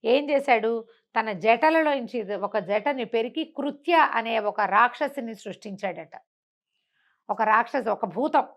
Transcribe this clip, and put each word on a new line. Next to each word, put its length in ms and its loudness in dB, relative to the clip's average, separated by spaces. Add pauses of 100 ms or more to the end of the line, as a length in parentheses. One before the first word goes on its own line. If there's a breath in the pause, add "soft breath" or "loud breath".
ఏం 240 2
చేశాడు, 560 0 (340 soft breath)
తన 120 -4
జటలలోంచి 1040 2
ఒక 220 -4
జటని 480 -2
పెరికి 520 -4
కృత్య 380 -2 (180)
అనే 260 -2
ఒక 220 -2
రాక్షసిని 720 0
సృష్టించాడట. 880 -10 (1080)
ఒక 120 -2
రాక్షసి, 480 2
ఒక 160 -2
భూతం 380 0 (140)